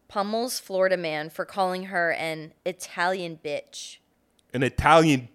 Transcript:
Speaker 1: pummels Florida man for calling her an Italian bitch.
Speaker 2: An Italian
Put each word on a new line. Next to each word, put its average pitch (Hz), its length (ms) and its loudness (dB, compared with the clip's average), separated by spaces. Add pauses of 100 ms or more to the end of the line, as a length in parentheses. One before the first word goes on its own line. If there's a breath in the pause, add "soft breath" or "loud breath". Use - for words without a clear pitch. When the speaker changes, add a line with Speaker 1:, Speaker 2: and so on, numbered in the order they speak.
Speaker 1:
pummels 220 500 -4
Florida 185 380 0
man 156 320 -6
for 180 160 -8
calling 185 400 -2
her 175 260 0
an 160 420 -6 (120)
Italian 175 760 -4
bitch. - 540 -10 (560)
Speaker 2:
An 127 80 -2
Italian 147 720 6